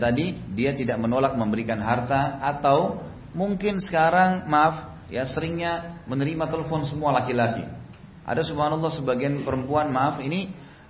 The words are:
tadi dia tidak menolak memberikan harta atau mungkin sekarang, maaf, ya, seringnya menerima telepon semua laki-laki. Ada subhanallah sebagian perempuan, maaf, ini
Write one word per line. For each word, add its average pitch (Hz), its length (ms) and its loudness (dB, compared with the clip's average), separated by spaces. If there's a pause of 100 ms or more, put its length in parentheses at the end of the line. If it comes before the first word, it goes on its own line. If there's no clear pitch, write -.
tadi 131 320 2 (220)
dia 131 180 2
tidak 120 240 -2
menolak 127 400 2
memberikan 110 400 0
harta 123 640 0
atau 143 600 2 (260)
mungkin 196 480 0
sekarang, 180 720 4
maaf, 156 560 2
ya, 120 160 -4
seringnya 170 840 -4
menerima 147 420 0
telepon 156 320 -2
semua 143 320 0
laki-laki. 120 480 2 (640)
Ada 151 160 0
subhanallah 156 480 0
sebagian 139 560 0
perempuan, 135 480 0
maaf, 143 240 2
ini 170 320 -4 (400)